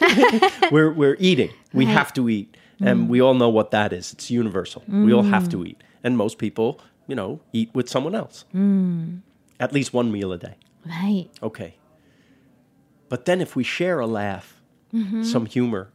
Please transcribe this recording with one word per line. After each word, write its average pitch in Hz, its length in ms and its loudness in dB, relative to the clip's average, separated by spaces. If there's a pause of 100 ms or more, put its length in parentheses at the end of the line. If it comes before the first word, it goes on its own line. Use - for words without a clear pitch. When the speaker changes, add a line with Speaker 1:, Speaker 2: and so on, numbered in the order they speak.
Speaker 1:
<laughs> 285 400 4
Speaker 2:
<laughs> 370 300 0
Speaker 1:
We're, 156 220 6
we're 143 260 2
eating. 175 320 2 (220)
We 131 140 2
Speaker 2:
Right. 110 80 2
Speaker 1:
have 139 200 2
to 127 140 0
eat. 107 280 -4 (240)
And 123 220 2
Speaker 2:
Mm. 117 60 0
Speaker 1:
we 123 120 4
all 131 140 6
know 123 160 4
what 107 220 2
that 104 200 0
is. 90 200 -10
It's - 180 -16
universal. 107 580 -4
We 202 240 4
all - 120 6
have 175 260 2
to 127 80 -4
Speaker 2:
Mm. 87 100 -8
Speaker 1:
eat. - 140 -20 (220)
And 123 120 0
most 110 220 -2
people, 113 420 -4 (260)
you 135 80 -8
know, 117 260 -6 (120)
eat 113 220 -2
with 127 140 -4
someone 147 260 -4
else. - 300 -12 (100)
Speaker 2:
Mm. 180 680 -2 (400)
Speaker 1:
At 123 120 -4
least 139 220 -2
one 120 160 0
meal 98 220 -4
a 87 60 -8
day. 92 180 -18 (280)
Speaker 2:
Right. 180 440 -4 (140)
Speaker 1:
Okay. 107 340 -10 (1300)
But 123 160 -8
then 185 160 0
if - 160 -8
we 131 80 0
share 175 360 -4
a 117 60 -2
laugh, 104 460 -6 (420)
Speaker 2:
Mm-hmm. 220 300 -4
Speaker 1:
some 127 220 -2
humor 113 480 -4